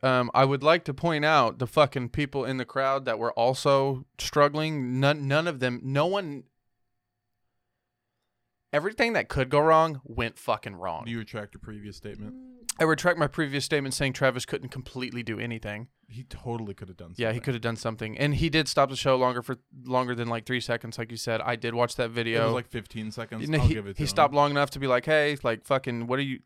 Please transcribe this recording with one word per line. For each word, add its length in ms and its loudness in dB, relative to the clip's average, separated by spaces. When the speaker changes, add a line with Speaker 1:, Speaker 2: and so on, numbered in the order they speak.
Speaker 1:
um, 300 2
I 100 6
would 180 2
like 240 4
to 80 -4
point 300 0
out 360 4
the 80 -2
fucking 420 2
people 340 -4
in 140 -2
the 80 -6
crowd 400 0
that 120 0
were 140 -2
also 720 2
struggling. 800 2
None, 260 4
none 220 2
of 140 -4
them, 240 0
no 200 2
one, 380 -2
everything 400 0
that 160 0
could 200 -2
go 100 4
wrong 440 4
went 340 -4
fucking 380 -4
wrong. 300 -6
Speaker 2:
Do 60 -8
you 80 -6
retract 340 -12
your 80 -20
previous 360 -14
statement? 380 -14
Speaker 1:
I 40 4
retract 360 2
my 80 2
previous 380 -2
statement 280 -2
saying 200 0
Travis 320 0
couldn't 240 -6
completely 540 -8
do 160 -6
anything. 480 -8
Speaker 2:
He 160 -16
totally 500 -8
could 140 -14
have 100 -18
done 180 -18
Speaker 1:
Yeah, 120 0
he 80 2
Speaker 2:
something. 80 -4
Speaker 1:
could 120 0
have 60 -6
done 140 -2
something. 420 -6
And 180 2
he 140 2
did 180 2
stop 220 4
the 60 -8
show 220 2
longer 240 2
for, 160 -8
longer 300 0
than, 140 -4
like, 160 -4
three 160 -2
seconds, 360 -6
like 140 -8
you 60 -10
said. 240 -2
I 160 -2
did 180 -4
watch 220 0
that 140 -2
video. 320 0
Speaker 2:
It 20 4
was, 80 2
like, 160 -4
fifteen 420 -8
seconds. 340 -10
Speaker 1:
And 100 0
Speaker 2:
I'll 120 4
Speaker 1:
he, 60 4
Speaker 2:
give 140 -4
it 100 -8
Speaker 1:
he 80 -2
Speaker 2:
to 40 -2
Speaker 1:
stopped 220 4
Speaker 2:
him. 60 0
Speaker 1:
long 140 4
enough 200 2
to 80 -10
be 80 -2
like, 180 2
"Hey, 380 4
like, 220 -2
fucking, 420 0
what 120 0
are 40 -2
you, 220 -6